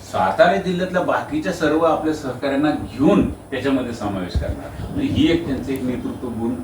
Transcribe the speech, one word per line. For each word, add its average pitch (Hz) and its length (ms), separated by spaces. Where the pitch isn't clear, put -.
सातारा 185 440
जिल्ह्यातल्या 180 460
बाकीच्या 156 500
सर्व 156 260
आपल्या 156 360
सहकाऱ्यांना 139 560
घेऊन 139 600
त्याच्यामध्ये 131 640
समावेश 98 460
करणार. - 540
म्हणजे 131 220
ही 170 180
एक 170 140
त्यांचं 127 260
एक 131 100
नेतृत्व 123 460
गुण 113 360